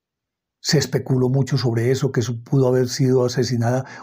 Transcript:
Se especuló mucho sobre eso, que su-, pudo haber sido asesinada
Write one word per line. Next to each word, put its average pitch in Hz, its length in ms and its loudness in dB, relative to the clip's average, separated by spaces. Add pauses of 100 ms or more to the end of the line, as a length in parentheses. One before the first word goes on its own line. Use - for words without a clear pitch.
(640)
Se - 140 0
especuló 131 540 0
mucho 135 260 0
sobre 117 340 0
eso, 131 220 0
que 127 80 0
su-, 117 220 -4
pudo 131 260 2
haber 127 220 2
sido 127 340 2
asesinada 120 640 -2 (160)